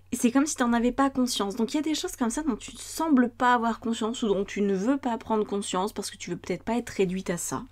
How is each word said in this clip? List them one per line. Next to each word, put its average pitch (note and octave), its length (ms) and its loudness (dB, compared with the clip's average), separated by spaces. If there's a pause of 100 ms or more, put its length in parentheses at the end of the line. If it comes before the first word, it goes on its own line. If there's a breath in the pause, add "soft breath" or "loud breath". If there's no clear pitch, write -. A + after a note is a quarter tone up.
(140)
Et - 20 -2
c'est A#3 160 2
comme C4+ 140 4
si D4 100 -4
t'en A#3+ 160 2
avais A#3+ 220 2
pas C#4 160 4
conscience. B3 480 0
Donc A3+ 160 0
il - 20 2
y D4+ 60 2
a - 20 0
des D4+ 120 0
choses - 200 -6
comme A#3+ 140 0
ça D4+ 140 -4
dont C4 120 0
tu - 180 -12
ne - 60 -14
sembles C#4 500 2
pas B3 240 4
avoir A3+ 280 0
conscience A3+ 420 -2
ou A3 60 2
dont G3 160 2
tu - 160 -4
ne G3+ 120 2
veux G#3 220 2
pas A#3+ 220 -2
prendre G#3+ 280 0
conscience G3+ 460 -2
parce - 180 -8
que - 60 -16
tu - 140 -10
veux F3 80 -4
peut-être F3 260 -6
pas A3+ 140 0
être A#3+ 140 -6
réduite F#3+ 380 0
à F3 60 -2
ça. D3+ 360 -6